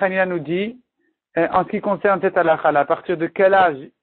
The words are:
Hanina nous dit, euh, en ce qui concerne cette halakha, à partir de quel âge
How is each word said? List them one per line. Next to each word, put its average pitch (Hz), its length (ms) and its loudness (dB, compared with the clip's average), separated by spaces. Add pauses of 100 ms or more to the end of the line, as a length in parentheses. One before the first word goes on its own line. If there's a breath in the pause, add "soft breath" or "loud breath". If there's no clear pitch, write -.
Hanina 190 240 0
nous 180 140 -4
dit, 185 420 -6 (560)
euh, 165 160 0
en 185 120 2
ce - 60 -10
qui 208 100 -4
concerne 196 400 0
cette 190 160 0
halakha, 160 320 2
à 147 160 2
partir 165 320 -2
de 160 100 -4
quel 190 280 2
âge 175 240 2 (240)